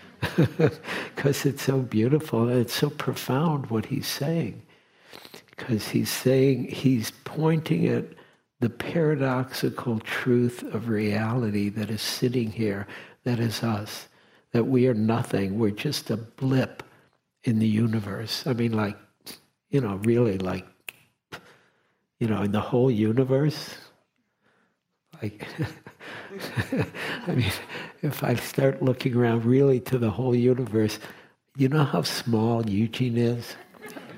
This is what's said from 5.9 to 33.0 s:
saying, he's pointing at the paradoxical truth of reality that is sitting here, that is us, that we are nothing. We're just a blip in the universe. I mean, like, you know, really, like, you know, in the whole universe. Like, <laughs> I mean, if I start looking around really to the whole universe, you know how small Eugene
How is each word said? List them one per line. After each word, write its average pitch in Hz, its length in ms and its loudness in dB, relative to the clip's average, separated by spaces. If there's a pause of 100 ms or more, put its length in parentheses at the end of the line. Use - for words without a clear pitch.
saying, 131 580 2
he's 127 440 0 (120)
pointing 160 640 2
at 120 180 0 (540)
the 117 100 2
paradoxical 131 1300 0
truth 120 600 2
of 117 260 -6
reality 107 800 0
that 104 220 -4
is 107 100 -4
sitting 120 520 0
here, 104 340 -2 (380)
that 123 140 0
is 113 240 -2
us, 107 460 -4 (440)
that 117 120 4
we 131 220 4
are 127 80 4
nothing. 107 640 0
We're 110 140 2
just - 380 -4
a 110 60 0
blip 131 680 -2 (640)
in 113 140 2
the 110 100 4
universe. 110 800 0
I 131 80 2
mean, 117 180 0
like, 107 240 0 (720)
you 139 120 2
know, 101 240 -2
really, 117 340 4
like, 92 260 -4 (1500)
you 120 100 0
know, 101 140 0
in 101 100 0
the 104 80 0
whole 127 300 2
universe. 127 840 2 (1500)
Like, - 240 -8 (960)
<laughs> - 840 -6
I 175 60 -2
mean, 113 200 0 (500)
if 143 220 -4
I 123 100 0
start 135 480 0
looking 127 320 0
around 117 300 2
really 131 360 6
to - 180 -2
the 113 120 0
whole 123 240 0
universe, 120 640 2 (580)
you 135 120 4
know 147 160 2
how 165 180 0
small 113 680 0
Eugene 113 480 0